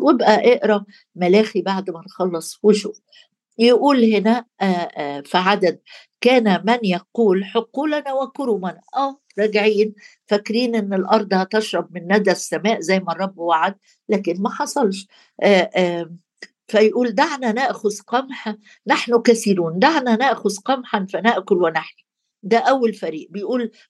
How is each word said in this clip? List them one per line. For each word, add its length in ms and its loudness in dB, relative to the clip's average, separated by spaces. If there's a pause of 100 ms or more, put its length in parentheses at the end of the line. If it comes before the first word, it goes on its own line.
وابقى 540 4
اقرأ 300 0 (300)
ملاخي 460 2
بعد 280 -4
ما 160 -12
نخلص 580 -6
وشوف. 380 2 (580)
يقول 440 4
هنا، 420 2 (160)
آه، 40 0
آه، 560 -4
في 160 -2
عدد، 420 0 (420)
"كان 440 2
من 180 2
يقول 640 0
حقولنا 680 -4
وكرمنا". 680 -6 (140)
آه، 240 -4 (200)
راجعين 540 0 (340)
فاكرين 480 -2
إن 180 -4
الأرض 400 0
هتشرب 600 -2
من 80 -12 (160)
ندى 140 2
السماء 480 -4
زي 200 -2
ما 140 -4
الرب 240 -6
وعد، 380 0 (340)
لكن 320 -2
ما 80 -2
حصلش. 580 -4 (360)
آه، 320 4
آه، 360 -2 (560)
فيقول: 480 2
"دعنا 360 0
نأخذ 560 -4
قمح، 480 -6 (320)
نحن 340 2
كثيرون، 580 2
دعنا 360 2
نأخذ 400 0 (100)
قمحا 480 -2
فنأكل 500 0
ونحيا". 400 -4 (400)
ده 140 2
أول 360 2
فريق 380 -10
بيقول: 400 -4 (180)